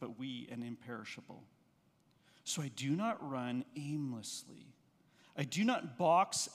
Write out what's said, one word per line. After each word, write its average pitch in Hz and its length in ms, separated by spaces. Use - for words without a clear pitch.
but 113 180
we 127 320
an 117 120
imperishable. 117 840
So - 180
I 139 120
do 139 220
not 220 220
run 123 360
aimlessly. 143 880
I 147 80
do 147 180
not 185 360
box 180 560